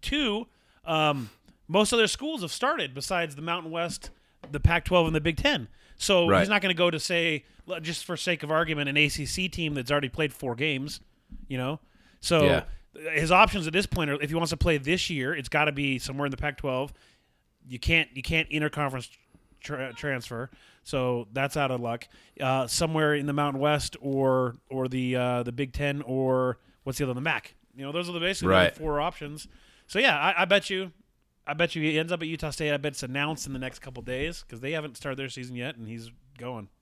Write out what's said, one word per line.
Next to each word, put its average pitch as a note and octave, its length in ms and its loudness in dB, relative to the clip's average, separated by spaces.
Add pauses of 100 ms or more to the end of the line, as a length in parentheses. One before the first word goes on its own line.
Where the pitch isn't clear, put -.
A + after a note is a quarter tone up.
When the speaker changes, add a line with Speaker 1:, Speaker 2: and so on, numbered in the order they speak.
Speaker 1:
Two, A#3+ 460 -2 (380)
um, D3+ 440 0 (380)
most G#3 260 2
other A3+ 140 4
schools D4+ 340 -4
have E3 100 -8
started B3 420 -2
besides D#3 420 -4
the C#3+ 60 -12
Mountain E3+ 300 -4
West, E3+ 380 -6 (420)
the D3 100 -4
Pac-twelve, E3+ 460 6
and D#3+ 80 0
the D#3 60 2
Big D#3 160 0
Ten. A3+ 300 2 (300)
So F3+ 320 4
Speaker 2:
Right. F#3+ 100 8
Speaker 1:
he's F#3+ 100 4
not G#3 120 4
gonna F#3 120 2
go F3 160 4
to, D#3+ 100 -2
say, E3 440 0 (260)
l-, F3 120 -6
just D#3+ 240 -8
for F3 100 -4
sake E3 280 -2
of D#3 80 -4
argument, D#3 360 2
an C#3 80 0
A D3 140 6
C D3 160 -4
C F#3 240 -4
team D#3+ 240 -4
that's C3 180 -2
already C#3+ 180 0
played D#3 220 -2
four B2 240 -6
games, C#3+ 460 -4 (480)
you C3 80 -4
know? C3 220 -4 (420)
So D#3+ 240 4
Speaker 2:
Yeah. G#2 180 4 (500)
Speaker 1:
his D#3+ 180 2
options F#3 360 6
at D#3 60 -6
this F#3+ 120 0
point D#3 240 -2
are, C#3+ 120 -2
if D3 80 -4
he D#3 60 -2
wants E3+ 160 0
to D#3+ 60 -6
play E3 200 2
this D3+ 320 -2
year, D3 260 -2
it's C#3 140 -8
gotta D3+ 220 2
be C#3 280 -2
somewhere C#3 260 -6
in C#3+ 60 -2
the C3 60 -8
Pac-twelve. C#3+ 560 -4 (720)
You B2 120 -12
can't, E3 360 4
you C3 80 -8
can't D#3+ 260 0
interconference D3 600 -2 (520)
tra-, C3 320 -8
transfer, B2+ 560 -6 (340)
so B2 500 -2
that's C3+ 240 -2
out C#3+ 120 2
of B2+ 120 -2
luck. A#2 260 -6 (320)
Uh, B2+ 280 2
somewhere D#3 460 2
in C#3+ 120 0
the D3 80 0
Mountain C#3+ 260 0
West D3 420 2
or, C3 540 2 (140)
or C3 180 -2
the, B2+ 280 0
uh, B2 280 0
the A#2+ 80 -4
Big B2+ 220 -4
Ten C#3+ 300 -2
or B2+ 560 2 (240)
what's C3+ 160 -6
the D3 40 0
other, B2+ 100 -2
the B2 80 -6
mac. C#3+ 340 -4 (200)
You C3+ 80 -12
know, C#3 80 -8
those E3+ 180 -4
are F3+ 40 -8
the, E3+ 60 -4
basically F3+ 280 -2
the F#3 120 8
Speaker 2:
Right. F3 160 4
Speaker 1:
four D3+ 260 -2
options. D3+ 460 -8 (400)
So, - 120 -2
yeah, A3+ 180 6
I, E3+ 260 2
I - 20 2
bet F#3+ 240 4
you, F#3+ 220 -4 (540)
I D3 80 -6
bet E3+ 220 0
you D#3+ 60 -2
he D3+ 180 2
ends E3 120 -2
up E3+ 100 -4
at E3 60 -6
Utah D#3 220 -6
State. D3+ 240 -2
I C#3+ 40 0
bet C#3 160 -4
it's - 100 -10
announced C#3+ 440 -4
in C#3 60 -8
the C3+ 60 -6
next B2+ 200 -8
couple B2+ 240 -14
days C3+ 460 -6
'cause A#2 100 -14
they C3 120 -6
haven't D3+ 260 -6
started C3+ 200 -8
their C3+ 120 -6
season B2+ 260 -10
yet, B2 220 -8
and A2+ 100 -12
he's A2+ 220 -12 (280)
going. A#2+ 300 -10 (140)